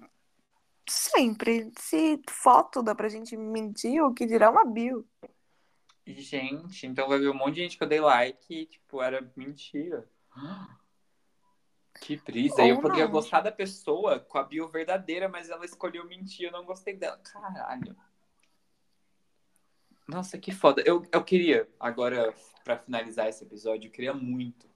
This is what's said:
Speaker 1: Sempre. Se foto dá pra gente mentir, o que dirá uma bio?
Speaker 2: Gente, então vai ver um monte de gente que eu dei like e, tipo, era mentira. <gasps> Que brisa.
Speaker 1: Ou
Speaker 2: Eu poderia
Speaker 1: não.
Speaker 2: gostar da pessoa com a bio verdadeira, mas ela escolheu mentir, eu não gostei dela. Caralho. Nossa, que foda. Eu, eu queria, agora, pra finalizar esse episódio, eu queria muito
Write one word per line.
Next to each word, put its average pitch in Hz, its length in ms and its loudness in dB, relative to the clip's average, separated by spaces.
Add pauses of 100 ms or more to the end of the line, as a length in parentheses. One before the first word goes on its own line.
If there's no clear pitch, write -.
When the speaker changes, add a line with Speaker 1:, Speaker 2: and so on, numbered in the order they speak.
(880)
Speaker 1:
Sempre. 226 920 0
Se 311 520 0
foto - 520 4
dá 214 140 0
pra 214 140 -2
gente 220 280 -10
mentir, 220 680 -2
o 262 100 4
que 240 120 -2
dirá 220 240 6
uma 370 160 8
bio? 233 420 -4 (1000)
Speaker 2:
Gente, 139 840 -10
então 131 200 -2
vai 139 120 2
ver 139 100 2
um 139 40 2
monte 139 220 -2
de 170 60 -4
gente 175 160 -8
que - 60 -4
eu 156 40 0
dei 151 140 2
like 131 520 4
e, 160 120 -10
tipo, - 360 -12
era 131 340 -4
mentira. 143 760 -10 (260)
<gasps> 185 440 -14 (1200)
Que 147 120 -8
brisa. - 460 0
Speaker 1:
Ou 123 80 10
Speaker 2:
Eu 127 120 4
poderia 156 220 4
Speaker 1:
não. 156 80 2
Speaker 2:
gostar 156 300 2
da 175 100 -2
pessoa 190 680 -2
com - 160 -8
a 135 60 2
bio 160 240 -8
verdadeira, 175 600 -4
mas 170 220 -12
ela 170 160 -12
escolheu 170 420 -10
mentir, 185 380 -14
eu 170 60 -8
não 175 140 -12
gostei 190 300 -12
dela. 175 220 -8
Caralho. 190 800 -12 (2000)
Nossa, 185 300 -10
que 196 140 -10
foda. 160 340 6
Eu, 175 260 4
eu 165 120 2
queria, 165 460 4 (100)
agora, 120 540 0 (300)
pra 120 140 -2
finalizar 113 500 -4
esse 110 160 -6
episódio, 110 440 -6
eu - 40 -20
queria 127 220 -6
muito 123 640 -8